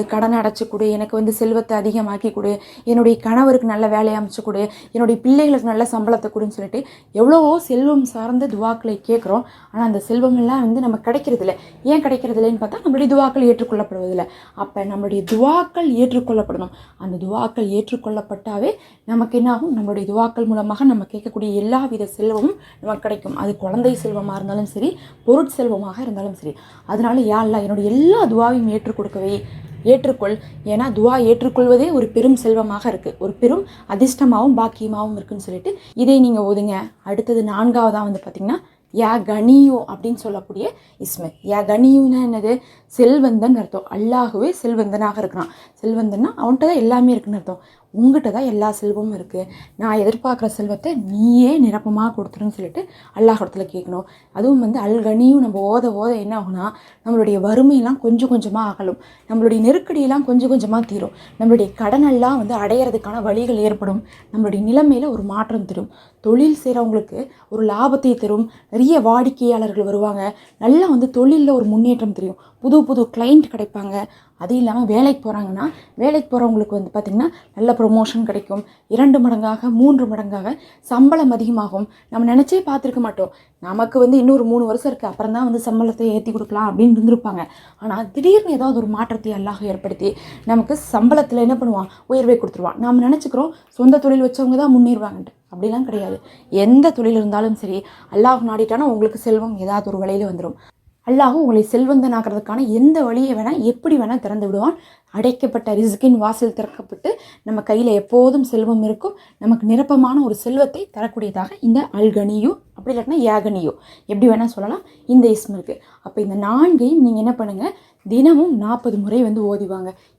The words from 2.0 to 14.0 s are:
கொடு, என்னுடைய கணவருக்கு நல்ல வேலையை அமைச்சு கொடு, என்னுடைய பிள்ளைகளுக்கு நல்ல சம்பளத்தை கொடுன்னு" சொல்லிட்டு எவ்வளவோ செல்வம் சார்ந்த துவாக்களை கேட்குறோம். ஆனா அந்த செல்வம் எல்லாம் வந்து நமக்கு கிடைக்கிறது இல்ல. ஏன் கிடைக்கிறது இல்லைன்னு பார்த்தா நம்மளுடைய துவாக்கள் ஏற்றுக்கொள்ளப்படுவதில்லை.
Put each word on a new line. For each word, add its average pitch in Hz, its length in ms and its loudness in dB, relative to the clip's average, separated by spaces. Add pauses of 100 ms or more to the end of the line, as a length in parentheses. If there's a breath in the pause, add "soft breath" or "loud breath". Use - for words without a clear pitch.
கொடு, 202 200 -4 (320 loud breath)
என்னுடைய 233 340 4
கணவருக்கு 254 480 2
நல்ல 214 220 -2
வேலையை 214 320 0
அமைச்சு 208 240 -10
கொடு, 202 180 -4 (300 loud breath)
என்னுடைய 233 280 2
பிள்ளைகளுக்கு 277 480 4
நல்ல 220 160 0
சம்பளத்தை 220 460 -2
கொடுன்னு" 214 260 -6
சொல்லிட்டு 196 240 -8 (320 loud breath)
எவ்வளவோ 294 460 6
செல்வம் 277 460 0
சார்ந்த 247 420 -4
துவாக்களை 220 500 -4 (100)
கேட்குறோம். 226 380 0 (280 loud breath)
ஆனா 233 120 -4
அந்த 214 140 -2
செல்வம் 247 380 0
எல்லாம் 247 240 0
வந்து 233 200 0
நமக்கு 226 240 -4
கிடைக்கிறது 240 400 -2
இல்ல. 190 100 -2 (280 loud breath)
ஏன் 294 200 2
கிடைக்கிறது 254 380 -2
இல்லைன்னு 226 220 0
பார்த்தா 208 220 -8
நம்மளுடைய 269 240 0
துவாக்கள் 269 400 2
ஏற்றுக்கொள்ளப்படுவதில்லை. 190 760 -2 (280 loud breath)